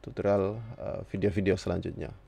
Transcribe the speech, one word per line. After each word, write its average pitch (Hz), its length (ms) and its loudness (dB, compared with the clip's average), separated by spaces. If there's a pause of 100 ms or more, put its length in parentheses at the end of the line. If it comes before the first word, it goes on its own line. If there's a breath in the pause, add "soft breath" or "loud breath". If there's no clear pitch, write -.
tutorial, 101 580 2 (220)
eh, - 200 -4 (120)
video-video 98 420 4
selanjutnya. 87 560 -2 (180)